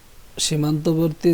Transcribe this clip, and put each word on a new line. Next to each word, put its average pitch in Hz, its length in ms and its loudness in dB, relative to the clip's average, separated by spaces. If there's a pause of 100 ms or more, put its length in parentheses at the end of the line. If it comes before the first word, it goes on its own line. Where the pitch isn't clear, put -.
(440)
সীমান্তবর্তী 160 880 0